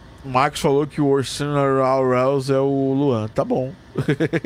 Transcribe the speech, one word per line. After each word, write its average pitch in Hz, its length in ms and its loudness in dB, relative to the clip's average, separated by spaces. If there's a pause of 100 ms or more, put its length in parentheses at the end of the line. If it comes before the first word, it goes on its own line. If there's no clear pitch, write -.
(240)
o 135 60 -14
Marcos 135 320 0
falou 147 260 2
que 151 140 -4
o 143 60 2
Orson 139 460 -2
Welles 135 960 2
é 135 120 2
o 135 320 0
Luan. 131 340 0
Tá 135 160 -4
bom. 135 300 -4 (720)